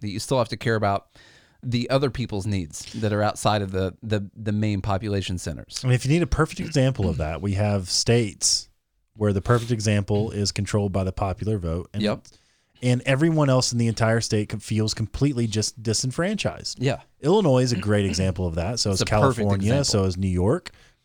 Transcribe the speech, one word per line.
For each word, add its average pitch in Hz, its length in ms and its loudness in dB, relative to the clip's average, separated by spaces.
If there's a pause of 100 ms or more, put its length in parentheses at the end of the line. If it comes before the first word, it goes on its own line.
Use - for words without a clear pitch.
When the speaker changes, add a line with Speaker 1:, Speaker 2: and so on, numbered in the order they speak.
Speaker 1:
that 107 80 -8
you 98 100 -6
still 131 200 0
have 113 100 0
to 113 80 -8
care 113 200 0
about 101 320 0 (540)
the 120 280 -2
other 135 180 2
people's 107 380 -6
needs 92 480 -4
that 107 180 -2
are 104 100 2
outside 104 380 0
of 95 100 -4
the, 95 320 -2
the, 104 320 -2
the 107 180 -6
main 104 280 0
population 98 560 -2
centers. - 480 -10
Speaker 2:
I 127 40 -2
mean, 123 60 6
if 120 120 0
you 131 40 2
need 170 120 4
a 160 40 0
perfect - 320 0
example 131 500 2
of 78 100 0
that, 78 240 -4
we 101 100 0
have 101 380 0
states - 800 0 (440)
where 104 200 2
the 95 80 -2
perfect 120 280 2
example 104 600 0
is 101 220 -2
controlled 101 380 -2
by 95 140 0
the 92 80 -2
popular 101 460 -2
vote. 85 340 -6
And 101 100 -4
Speaker 1:
Yep. 104 240 -2 (560)
Speaker 2:
and 123 220 2
everyone 147 460 4
else 127 200 2
in 120 80 -2
the 117 80 2
entire 113 360 2
state 107 260 0
com-, 110 100 -8
feels 107 360 -2
completely 120 520 0
just 107 360 -2
disenfranchised. 127 1000 -4
Speaker 1:
Yeah. 123 180 0 (200)
Speaker 2:
Illinois 151 420 4
is 123 100 0
a 117 40 0
great 101 300 2
example 92 400 0
of 82 100 -4
that. 101 240 -2
So 104 100 0
Speaker 1:
It's 95 80 0
Speaker 2:
is - 40 2
Speaker 1:
a - 20 -2
perfect 113 320 4
Speaker 2:
California. 104 200 2
Speaker 1:
example. 117 280 2
Speaker 2:
So 98 200 2
is 92 120 0
New 95 120 0
York. 92 420 0 (340)